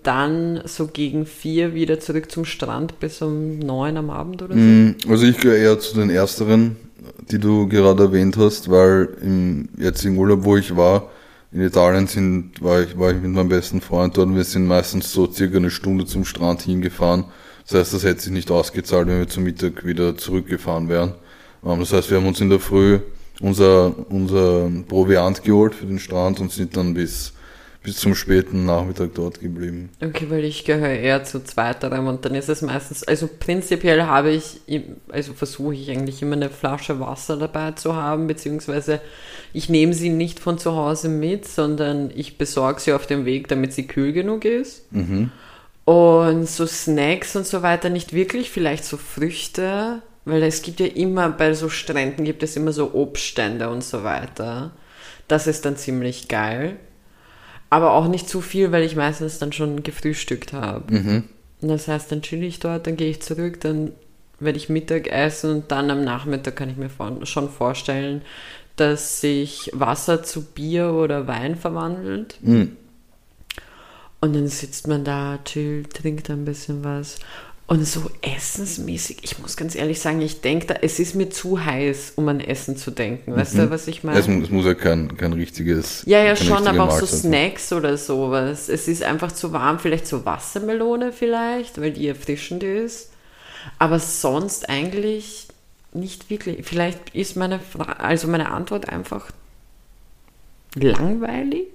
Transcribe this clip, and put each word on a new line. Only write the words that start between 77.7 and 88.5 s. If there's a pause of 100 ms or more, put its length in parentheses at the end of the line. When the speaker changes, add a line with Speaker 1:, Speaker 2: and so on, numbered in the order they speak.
Speaker 1:
so (200)
essensmäßig,
ich
muss
ganz
ehrlich
sagen,
ich
denk
da,
es
ist
mir
zu
heiß,
um
an
Essen
zu
denken.
Weißt
Speaker 2:
Mhm.
Speaker 1:
du,
was
ich
meine?
Speaker 2:
Es
mu-,
es
muss
ja
kein,
kein
richtiges,
Speaker 1:
Ja,
ja,
Speaker 2:
keine
Speaker 1:
schon,
Speaker 2:
richtige (100)
Speaker 1:
aber
auch
so
Speaker 2:
Mahlzeit
sein.
Speaker 1:
Snacks
oder
sowas.